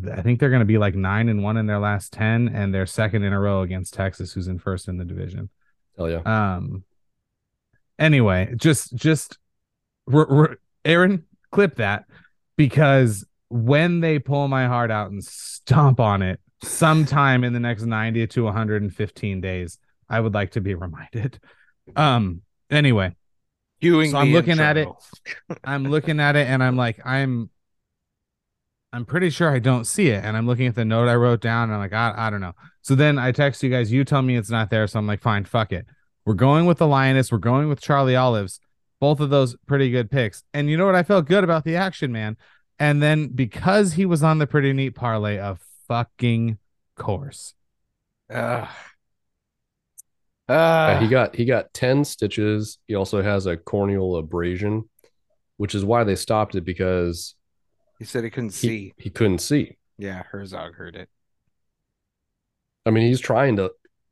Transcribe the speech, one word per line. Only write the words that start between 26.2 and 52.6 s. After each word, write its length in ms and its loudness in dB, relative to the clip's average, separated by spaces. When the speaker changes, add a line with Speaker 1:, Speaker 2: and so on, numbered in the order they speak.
Speaker 1:
at 160 2
it 120 2
and 160 2
I'm 120 2
like, 300 -2
"I'm, 460 -4
I'm 140 -10
pretty 240 0
sure 220 2
I 80 0
don't 260 2
see 220 0
it." 180 0
And 100 -4
I'm 120 -2
looking 180 0
at 80 0
the 100 -2
note 240 2
I 60 4
wrote 280 2
down 240 -2
and 100 -4
I'm 40 -4
like, 140 -6
"I, 240 0
I 140 -4
don't 100 -6
know." 120 -10
So 140 0
then 240 4
I 120 0
text 300 0
you 80 -2
guys, 220 -2
you 120 2
tell 200 0
me 120 0
it's 140 -4
not 220 -2
there. 160 2
So 100 -6
I'm 80 -2
like, 160 -4
"Fine, 240 -2
fuck 260 -2
it. 140 -6
We're 80 0
going 320 4
with 140 2
the 80 4
Lioness. 440 2
We're 60 0
going 320 0
with 100 -4
Charlie 360 2
Olives." 440 0
Both 200 2
of 100 -2
those 260 2
pretty 240 0
good 180 -2
picks. 320 -2
And 160 0
you 60 0
know 100 2
what? 80 4
I 80 2
felt 240 2
good 160 4
about 200 0
the 120 -4
action, 360 -4
man. 240 -6
And 200 2
then 280 2
because 640 0
he 140 0
was 160 2
on 160 4
the 80 0
Pretty 260 2
Neat 220 -4
Parlay, 420 -2
of 220 -8
fucking 720 -2
course. 580 -8
Speaker 3:
Ugh. 360 -6
Speaker 2:
Yeah, 500 4
he 60 2
Speaker 3:
Ugh. 60 0
Speaker 2:
got, 240 2
he 100 -2
got 280 -2
ten 320 0
stitches. 720 -4